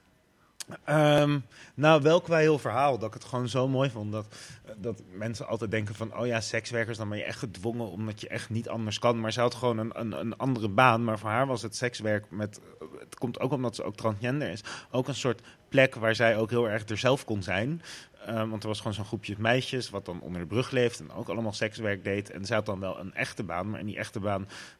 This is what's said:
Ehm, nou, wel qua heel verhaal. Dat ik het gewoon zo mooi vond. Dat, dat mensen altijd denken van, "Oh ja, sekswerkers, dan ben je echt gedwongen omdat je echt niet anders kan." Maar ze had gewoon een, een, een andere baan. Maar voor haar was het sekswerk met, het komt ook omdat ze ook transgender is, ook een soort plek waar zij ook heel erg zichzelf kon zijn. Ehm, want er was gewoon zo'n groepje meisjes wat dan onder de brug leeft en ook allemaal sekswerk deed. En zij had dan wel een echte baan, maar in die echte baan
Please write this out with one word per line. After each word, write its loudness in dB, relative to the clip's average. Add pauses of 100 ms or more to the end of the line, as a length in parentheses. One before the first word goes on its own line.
(840)
Ehm, 6 (360)
nou, 8
wel 8
qua 2
heel 6
verhaal. 2
Dat -2
ik -10
het -14
gewoon -2
zo 2
mooi 2
vond. -6
Dat, -4 (500)
dat -6 (100)
mensen -6
altijd -2
denken 0
van, -6
"Oh -2
ja, 2
sekswerkers, -2
dan -4
ben -4
je -4
echt -6
gedwongen -6
omdat -6
je -12
echt -8
niet -4
anders -4
kan." 4
Maar -2
ze 0
had 4
gewoon 0
een, -4
een, -4
een -4
andere 0
baan. 6
Maar 0
voor -4
haar 4
was -2
het -8
sekswerk -2
met, -6 (380)
het -18
komt -4
ook 0
omdat -2
ze -8
ook -6
transgender -2
is, -8 (280)
ook 0
een -4
soort 0 (260)
plek 6
waar 2
zij 6
ook 0
heel 2
erg -2
zichzelf 2
kon -2
zijn. -2 (440)
Ehm, -2
want -6
er -4
was -2
gewoon -4
zo'n -6
groepje -6
meisjes 2
wat -6
dan -8
onder -8
de -6
brug 0
leeft 2
en -14
ook -8
allemaal -2
sekswerk -4
deed. -2
En -10
zij 0
had 0
dan -4
wel -6
een -10
echte -4
baan, -4
maar -6
in -8
die -8
echte -6
baan -2 (320)